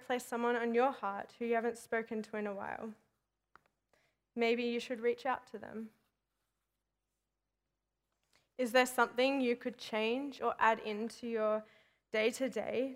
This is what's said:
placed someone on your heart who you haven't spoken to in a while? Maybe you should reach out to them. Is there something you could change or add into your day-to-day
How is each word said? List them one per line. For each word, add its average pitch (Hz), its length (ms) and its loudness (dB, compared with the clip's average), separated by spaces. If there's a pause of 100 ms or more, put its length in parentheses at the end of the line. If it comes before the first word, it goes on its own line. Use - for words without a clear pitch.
placed 247 220 -4
someone 240 260 0
on 233 180 0
your 247 200 4
heart 202 440 -6
who 240 80 -4
you 233 100 2
haven't 233 220 0
spoken 226 460 -4
to 214 140 -10
in 208 100 -4
a 202 60 -6
while? 214 380 -8 (1500)
Maybe 233 260 2
you 240 160 -2
should 233 220 -6
reach 240 240 0
out 247 260 -2
to 220 60 -12
them. 220 320 -12 (2750)
Is 254 140 -2
there 254 140 8
something 254 560 4
you 240 160 2
could 240 200 -6
change 240 640 -2
or 240 180 2
add 220 260 6
into 214 420 -6
your 214 380 0 (480)
day-to-day 247 840 0